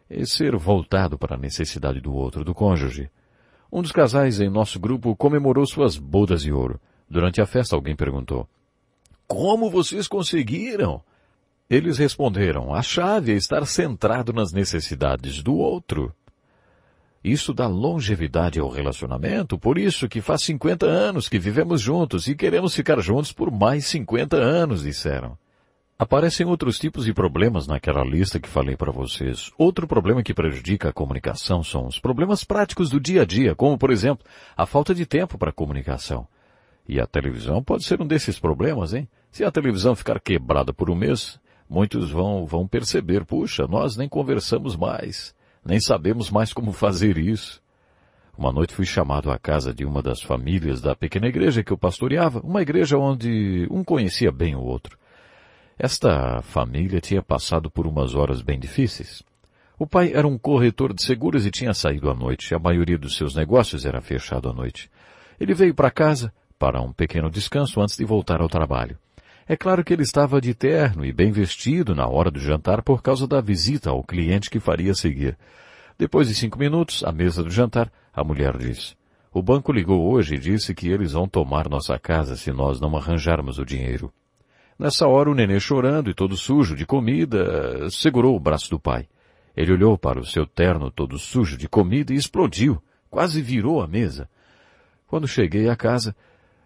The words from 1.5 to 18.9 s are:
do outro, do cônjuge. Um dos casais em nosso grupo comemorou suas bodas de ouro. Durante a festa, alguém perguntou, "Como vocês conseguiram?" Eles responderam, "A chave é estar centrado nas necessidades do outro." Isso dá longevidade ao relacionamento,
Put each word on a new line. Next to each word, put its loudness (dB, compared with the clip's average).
do -6
outro, -4
do -4
cônjuge. 0
Um -2
dos -6
casais 4
em 2
nosso 0
grupo -2
comemorou 2
suas 0
bodas 2
de -2
ouro. -2
Durante 0
a 4
festa, 0
alguém -4
perguntou, -4
"Como 0
vocês 0
conseguiram?" -2
Eles 2
responderam, 0
"A 0
chave 0
é 4
estar 0
centrado -2
nas -2
necessidades -2
do 0
outro." -2
Isso -2
dá 0
longevidade 0
ao -2
relacionamento, -4